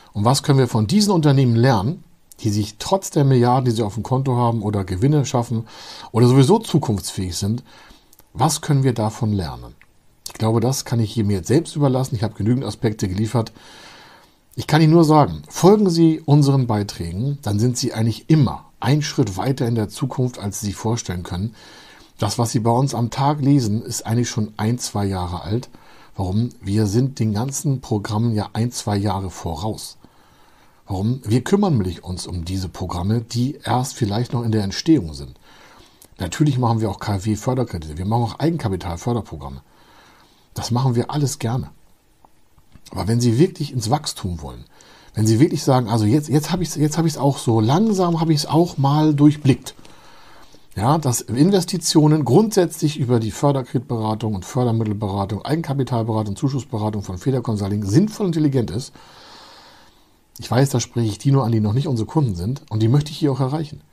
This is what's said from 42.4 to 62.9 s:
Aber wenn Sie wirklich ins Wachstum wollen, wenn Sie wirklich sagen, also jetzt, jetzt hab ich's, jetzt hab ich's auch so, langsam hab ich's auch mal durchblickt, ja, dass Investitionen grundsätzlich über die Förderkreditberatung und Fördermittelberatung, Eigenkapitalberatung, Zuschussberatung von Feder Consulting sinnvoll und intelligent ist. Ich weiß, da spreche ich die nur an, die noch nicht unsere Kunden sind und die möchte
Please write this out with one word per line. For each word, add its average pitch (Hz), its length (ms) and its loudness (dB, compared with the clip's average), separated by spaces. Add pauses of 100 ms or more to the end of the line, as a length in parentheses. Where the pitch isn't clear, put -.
Aber 92 160 -4
wenn 117 120 2
Sie 120 180 2
wirklich 160 340 2
ins 107 180 -4
Wachstum 104 500 -6
wollen, 64 240 -14 (500)
wenn 107 120 2
Sie 110 140 4
wirklich 151 240 2
sagen, 127 240 4
also 110 160 2
jetzt, 147 240 2
jetzt 151 240 0
hab 180 80 0
ich's, 170 160 -4
jetzt 151 200 0
hab 165 80 0
ich's 160 140 -2
auch 135 200 0
so, 113 220 2
langsam 175 600 2
hab 165 100 0
ich's 147 160 2
auch 170 320 0
mal 147 340 4
durchblickt, 147 640 4 (1040)
ja, 127 220 2
dass 123 220 0
Investitionen 156 1040 2
grundsätzlich 160 760 2
über 123 200 2
die 107 140 -2
Förderkreditberatung 110 1040 -2
und 90 80 -8
Fördermittelberatung, 107 960 -2
Eigenkapitalberatung, 117 920 -2
Zuschussberatung 110 640 -4
von 92 160 -10
Feder 135 220 -2
Consulting 104 420 -4
sinnvoll 185 440 2
und 165 100 -2
intelligent 135 340 0
ist. 113 220 -8 (1500)
Ich - 120 -10
weiß, 131 180 4
da 127 120 0
spreche 117 280 -2
ich 104 80 -6
die 139 160 2
nur 135 140 4
an, 113 60 0
die 113 80 2
noch 104 120 2
nicht 139 160 0
unsere 113 180 -2
Kunden 135 280 0
sind 98 340 -6
und 110 140 -2
die 113 60 4
möchte 147 220 2